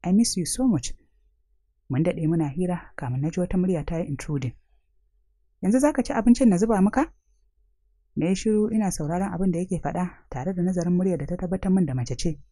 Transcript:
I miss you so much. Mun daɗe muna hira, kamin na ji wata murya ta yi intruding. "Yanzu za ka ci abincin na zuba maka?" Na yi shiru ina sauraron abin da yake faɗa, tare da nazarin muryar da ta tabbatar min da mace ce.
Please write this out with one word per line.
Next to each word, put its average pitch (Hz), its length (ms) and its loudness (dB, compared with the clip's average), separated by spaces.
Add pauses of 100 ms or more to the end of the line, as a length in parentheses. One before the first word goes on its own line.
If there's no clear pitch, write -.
I 180 80 0
miss 220 240 4
you 170 100 -2
so 254 220 0
much. 160 240 0 (960)
Mun 131 140 0
daɗe 165 240 -2
muna 165 200 0
hira, 175 480 -4
kamin 127 240 -4
na 156 100 -2
ji 185 100 -4
wata 180 180 -2
murya 180 260 0
ta 170 140 -4
yi 175 80 -4
intruding. 135 460 -6 (1080)
"Yanzu 214 180 4
za 294 120 4
ka 262 100 0
ci 277 100 -4
abincin 240 360 6
na 180 80 6
zuba 214 240 2
maka?" 240 320 2 (1040)
Na 147 100 0
yi 190 100 2
shiru 214 340 0
ina 214 200 0
sauraron 180 440 -4
abin 185 180 0
da 170 60 -2
yake 180 240 -4
faɗa, 175 280 -4 (200)
tare 175 240 -6
da 175 80 -2
nazarin 175 320 0
muryar 180 240 0
da 139 80 -6
ta 180 100 -6
tabbatar 185 360 -2
min 185 140 4
da 131 80 -4
mace 123 220 -4
ce. 151 220 -2 (140)